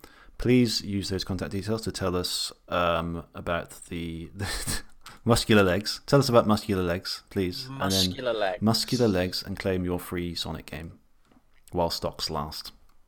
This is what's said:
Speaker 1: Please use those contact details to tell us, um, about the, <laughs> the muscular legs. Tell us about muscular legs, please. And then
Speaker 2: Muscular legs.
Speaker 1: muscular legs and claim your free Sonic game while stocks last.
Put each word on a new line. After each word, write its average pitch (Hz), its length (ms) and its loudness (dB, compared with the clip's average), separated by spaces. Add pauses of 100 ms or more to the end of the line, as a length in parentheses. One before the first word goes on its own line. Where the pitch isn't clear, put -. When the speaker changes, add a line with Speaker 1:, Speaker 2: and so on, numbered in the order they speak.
(380)
Speaker 1:
Please 123 440 4
use 98 260 -4
those 92 160 -2
contact 90 280 -4
details 101 300 -4
to 90 100 -4
tell 92 240 -2
us, - 360 -4 (160)
um, 85 560 0 (100)
about 87 540 -6
the, 82 440 -8
<laughs> - 40 -18
the 98 120 -6 (760)
muscular 113 400 6
legs. 95 420 0
Tell 143 140 6
us 131 80 2
about 120 180 8
muscular 101 380 2
legs, 87 460 -4
please. 92 360 -2
And 135 140 -10 (120)
then 95 160 2
Speaker 2:
Muscular 120 240 -2
legs. 101 300 -2
Speaker 1:
muscular 113 460 2
legs 92 340 0
and 98 160 -8
claim 92 260 0
your 87 140 -2
free 87 360 -6
Sonic 82 320 -8
game 80 320 -12 (760)
while 85 180 0
stocks - 400 -6
last. 78 420 -8 (360)